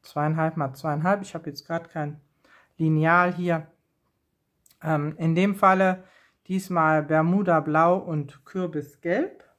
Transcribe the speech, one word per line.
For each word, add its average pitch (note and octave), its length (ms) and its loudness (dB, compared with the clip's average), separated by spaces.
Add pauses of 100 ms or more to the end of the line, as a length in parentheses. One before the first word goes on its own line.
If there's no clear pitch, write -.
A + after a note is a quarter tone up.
Zweieinhalb D#3+ 560 -4
mal C#3 160 -4
zweieinhalb. D#3+ 480 -2
Ich - 140 -16
habe D#3 160 -10
jetzt - 160 -18
grad E3 240 -8
kein D3+ 280 -8 (600)
Lineal E3 560 4
hier. E3+ 320 -4 (1160)
Ähm, D#3 360 -2
in D#3+ 160 0
dem F#3+ 200 0
Falle F#3+ 500 4 (440)
diesmal E3+ 540 0
Bermuda E3 580 2
Blau D#3+ 380 2
und D3+ 480 -8
Kürbisgelb. F3 1000 -6 (140)